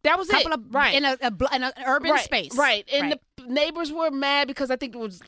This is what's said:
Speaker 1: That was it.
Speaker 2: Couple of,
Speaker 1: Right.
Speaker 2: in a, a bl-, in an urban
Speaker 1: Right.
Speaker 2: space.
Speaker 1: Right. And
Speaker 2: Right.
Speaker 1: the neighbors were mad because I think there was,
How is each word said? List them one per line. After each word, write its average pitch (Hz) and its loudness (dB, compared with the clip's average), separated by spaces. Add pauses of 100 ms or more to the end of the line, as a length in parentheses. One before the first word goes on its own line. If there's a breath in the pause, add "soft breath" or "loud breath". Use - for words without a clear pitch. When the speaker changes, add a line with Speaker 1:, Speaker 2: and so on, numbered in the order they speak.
Speaker 1:
That 320 4
was 370 -4
it. 415 4
Speaker 2:
Couple 320 4
of, 233 -8
Speaker 1:
Right. 269 4
Speaker 2:
in 285 2
a, 262 0
a 247 0
bl-, 233 -2
in 254 0
an 262 -2 (120)
urban 285 2
Speaker 1:
Right. 277 2
Speaker 2:
space. 220 -4
Speaker 1:
Right. 247 2
And 285 2 (100)
Speaker 2:
Right. 294 -4 (140)
Speaker 1:
the 247 -18
neighbors 302 0
were 320 0
mad 277 0
because 269 -4
I 254 -2
think 247 -8
there 240 -10
was, 190 -10